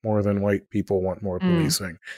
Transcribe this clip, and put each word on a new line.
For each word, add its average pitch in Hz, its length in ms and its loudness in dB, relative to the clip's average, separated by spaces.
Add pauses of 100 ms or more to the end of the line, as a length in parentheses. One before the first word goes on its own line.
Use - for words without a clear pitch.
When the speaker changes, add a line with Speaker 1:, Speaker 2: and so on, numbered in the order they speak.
Speaker 1:
more 107 180 2
than 101 200 2
white 101 260 0
people 98 320 0
want 92 220 -4
more 92 160 -4
Speaker 2:
Mm. 175 200 2
Speaker 1:
policing. 123 400 -2 (200)